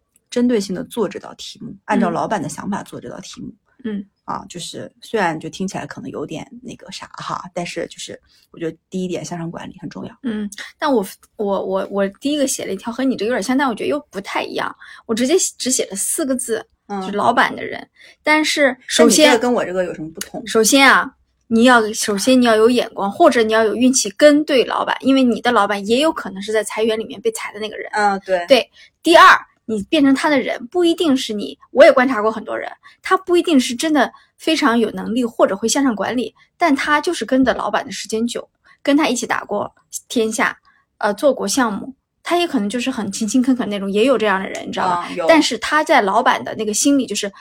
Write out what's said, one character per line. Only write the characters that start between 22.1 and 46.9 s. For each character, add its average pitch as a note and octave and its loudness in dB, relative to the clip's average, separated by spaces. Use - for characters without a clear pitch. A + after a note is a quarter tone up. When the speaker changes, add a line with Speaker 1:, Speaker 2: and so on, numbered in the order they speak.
Speaker 2:
先 B3+ 4
你 - 4
要 A3+ 4
有 A3 6
眼 B3 0
光， G3 -4
或 E4 4
者 A#3+ 4
你 A3 0
要 A3 4
有 G#3 2
运 B3+ 4
气 G#3+ 0
跟 D4 8
对 C4+ 2
老 - -2
板， - -2
因 C4+ 2
为 C4+ 4
你 A#3+ 2
的 A#3+ 0
老 G#3 4
板 G3+ -4
也 A#3 2
有 D#4+ 2
可 - -10
能 F#3+ -12
是 G#3 -8
在 G#3+ 2
裁 A3 -4
员 A3 0
里 A3 -8
面 G#3 -16
被 A3+ -2
裁 - -12
的 G#3 -14
那 G#3+ -8
个 G#3+ -14
人。 - -14
Speaker 1:
嗯， G3+ 0
对。 F3+ -2
Speaker 2:
对。 A#3 4
第 E4 4
二， E4 10
你 A3 -4
变 D4+ 2
成 C#4 6
他 D4+ 0
的 D4 4
人， - -6
不 F4+ 0
一 E4+ 4
定 E4 2
是 C4 -6
你， - -8
我 C#4 8
也 D#4+ 10
观 B3+ 4
察 A#3+ 0
过 G#3+ 2
很 A3 -4
多 - -8
人， - -8
他 - 0
不 F4 0
一 F4 4
定 E4 4
是 B3 -2
真 D#4+ -2
的 C4 2
非 D#4+ -2
常 A#3+ 2
有 A3+ 0
能 F#3 -8
力 A#3+ 0
或 - 2
者 F#3 -4
会 A3+ -4
向 C#4 0
上 B3+ 2
管 A#3 -4
理， A#3+ -4
但 E4 2
他 D4 0
就 E4+ -4
是 A3+ -6
跟 C4 2
着 A#3 2
老 - -4
板 G3+ -4
的 - -14
时 - -12
间 A3 -4
久， - -8
跟 C#4+ 2
他 D#4+ 2
一 B3+ -2
起 - -6
打 - -4
过 - -6
天 A3 -2
下， A3 -2
呃， G#3 0
做 C4 2
过 G3 -4
项 A3+ 0
目， C4 -10
他 E4+ -2
也 F4 0
可 C#4 -2
能 G3+ -4
就 B3 -6
是 A#3+ -4
很 G3 -6
勤 G#3+ -6
勤 B3+ 0
恳 B3+ 2
恳 A3+ -2
那 G#3 -4
种， G3 -6
也 G#3 2
有 C4 4
这 G#3+ 0
样 F#3+ 2
的 - -8
人， - -12
你 G3 -10
知 - -6
道 F#3 0
吧？ F3+ 2
Speaker 1:
啊， F3 -8
有。 E3+ -4
Speaker 2:
但 A3 8
是 - -2
他 D4+ 0
在 C#4+ 4
老 F#3+ 2
板 A#3+ 2
的 - -8
那 A3 -6
个 G#3+ -4
心 C#4+ 2